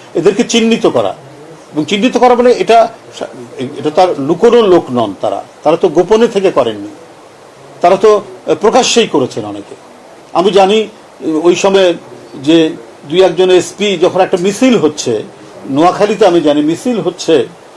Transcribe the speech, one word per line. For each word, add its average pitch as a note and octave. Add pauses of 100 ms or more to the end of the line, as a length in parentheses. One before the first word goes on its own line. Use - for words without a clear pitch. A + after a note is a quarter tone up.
(140)
এদেরকে G3+
চিহ্নিত A3+
করা, A2 (600)
এবং D3+
চিহ্নিত G#3
করা B3
মানে A#3+
এটা, A3 (680)
এটা C3
তার F3
লুকোনো G#3+
লোক F3+
নন A2+
তারা, G2+ (180)
তারা D#3
তো F3+
গোপনে G3+
থেকে F#3+
করেননি, A2 (920)
তারা F3+
তো G#3 (380)
প্রকাশ্যেই A3+
করেছেন B2
অনেকে। G#2 (580)
আমি F3
জানি G3+ (540)
ওই F3
সময় F#3+ (480)
যে D#3+ (380)
দুই E3+
একজন F3+
এসপি F#3
যখন F3
একটা F#3
মিছিল G3+
হচ্ছে, D3 (480)
নোয়াখালীতে F3+
আমি F3
জানি D3
মিছিল E3+
হচ্ছে, E3 (300)